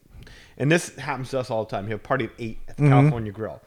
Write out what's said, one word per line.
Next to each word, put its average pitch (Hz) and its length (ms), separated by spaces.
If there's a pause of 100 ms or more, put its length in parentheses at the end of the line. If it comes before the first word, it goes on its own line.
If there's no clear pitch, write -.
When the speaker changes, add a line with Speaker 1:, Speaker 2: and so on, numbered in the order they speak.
(580)
Speaker 1:
and 135 140
this - 260
happens 131 340
to 135 80
us 123 100
all 113 140
the - 80
time. 101 140
You 110 60
have 104 100
a - 60
party 127 180
of - 140
eight 113 280
at - 100
the 143 60
Speaker 2:
Mm-hmm. 143 80
Speaker 1:
California 135 400
Grill. 98 360